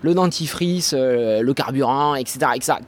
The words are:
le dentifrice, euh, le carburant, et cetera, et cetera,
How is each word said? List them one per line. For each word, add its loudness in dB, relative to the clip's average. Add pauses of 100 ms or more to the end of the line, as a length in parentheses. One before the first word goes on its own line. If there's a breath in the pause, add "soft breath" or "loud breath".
le 2
dentifrice, 0
euh, 2
le 2
carburant, 0
et -4
cetera, 0
et -6
cetera, -2